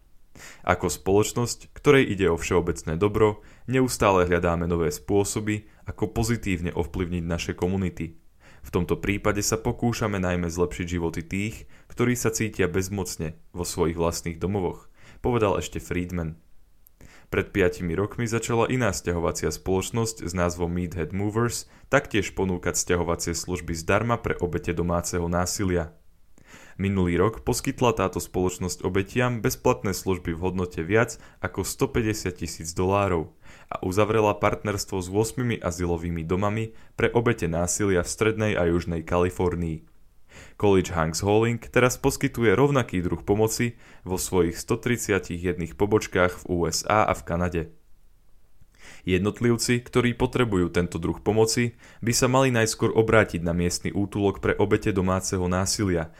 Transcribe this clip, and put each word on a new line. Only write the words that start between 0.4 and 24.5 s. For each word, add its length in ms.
„Ako 320
spoločnosť, 800
ktorej 320
ide 240
o 80
všeobecné 640
dobro, 400
neustále 640
hľadáme 400
nové 240
spôsoby, 800
ako 240
pozitívne 640
ovplyvniť 480
naše 320
komunity. 640
V 160
tomto 240
prípade 400
sa 160
pokúšame 640
najmä 320
zlepšiť 320
životy 400
tých, 400
ktorí 240
sa 160
cítia 400
bezmocne 720
vo 80
svojich 320
vlastných 400
domovoch,“ 480
povedal 320
ešte 240
Friedman. 560
Pred 240
piatimi 400
rokmi 320
začala 400
iná 240
sťahovacia 560
spoločnosť 800
s 80
názvom 400
Meathead 400
Movers 560
taktiež 480
ponúkať 400
sťahovacie 560
služby 400
zdarma 480
pre 160
obete 400